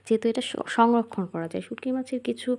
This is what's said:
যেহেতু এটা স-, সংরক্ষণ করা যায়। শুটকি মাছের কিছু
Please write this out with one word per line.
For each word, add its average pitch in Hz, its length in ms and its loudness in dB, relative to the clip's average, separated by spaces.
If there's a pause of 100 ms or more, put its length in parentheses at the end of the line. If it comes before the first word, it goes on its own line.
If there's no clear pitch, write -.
যেহেতু 220 240 2
এটা 233 140 0
স-, - 260 -6
সংরক্ষণ 233 580 4
করা 165 220 -6
যায়। 185 140 -4
শুটকি 240 300 -8
মাছের 254 280 -4
কিছু 240 380 -4